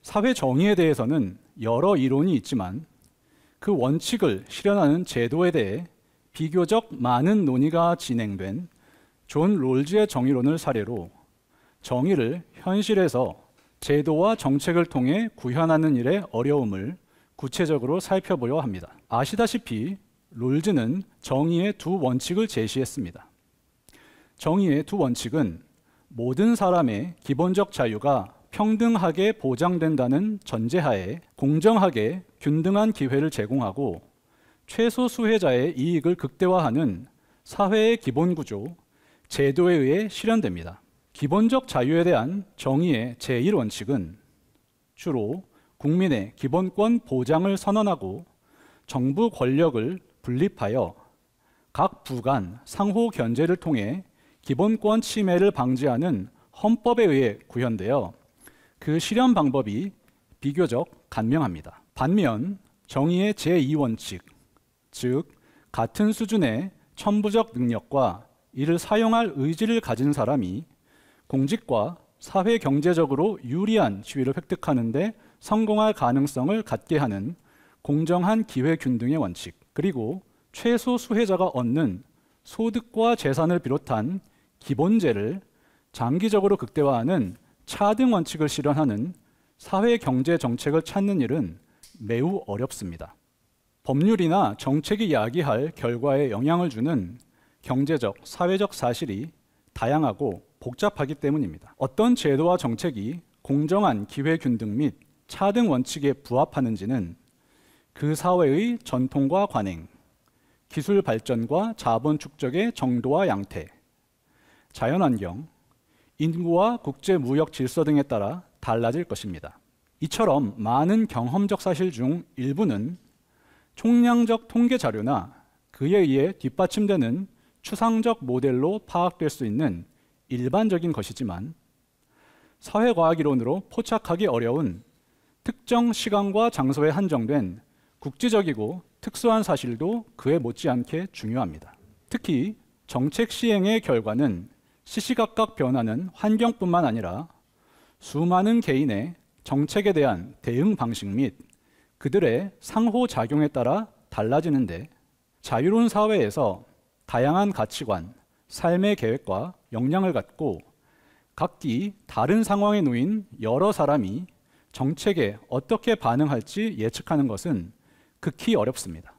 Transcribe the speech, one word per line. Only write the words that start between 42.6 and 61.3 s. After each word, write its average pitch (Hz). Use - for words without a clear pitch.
제일 135
원칙은 107
주로 135
국민의 147
기본권 190
보장을 160
선언하고 175
정부 139
권력을 139
분립하여 123
각 -
부 127
간 113
상호 208
견제를 147
통해 143
기본권 214
침해를 196
방지하는 127
헌법에 233
의해 135
구현되어 113
그 151
실현 247
방법이 139
비교적 143
간명합니다. 113